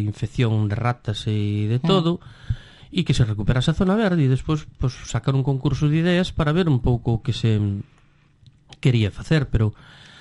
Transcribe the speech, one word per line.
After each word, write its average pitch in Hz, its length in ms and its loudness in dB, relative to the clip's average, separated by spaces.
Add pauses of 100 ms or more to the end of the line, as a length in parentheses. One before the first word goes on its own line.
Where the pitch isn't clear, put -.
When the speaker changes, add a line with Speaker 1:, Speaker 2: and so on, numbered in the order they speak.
Speaker 1:
infección 107 640 0
de 101 80 -2
ratas 113 480 -4
e 104 400 -2
de 117 160 0
Speaker 2:
Mm. 165 80 -2
Speaker 1:
todo, 175 320 2 (720)
e - 160 0
que - 80 2
se 127 80 4
recuperase 110 480 0
a - 60 -2
zona 190 180 2
verde, 175 320 2
e - 0 -
despois, 147 480 -2
pois, 127 160 -2 (160)
sacar 123 240 -2
un 135 140 0
concurso 139 420 0
de 160 160 2
ideas 180 320 0
para 151 160 2
ver 170 160 2
un 131 160 2
pouco 117 320 0
o - 80 -8
que 120 80 -2
se 110 240 0 (1300)
quería 117 240 4
facer, 143 400 -2
pero 107 240 2 (480)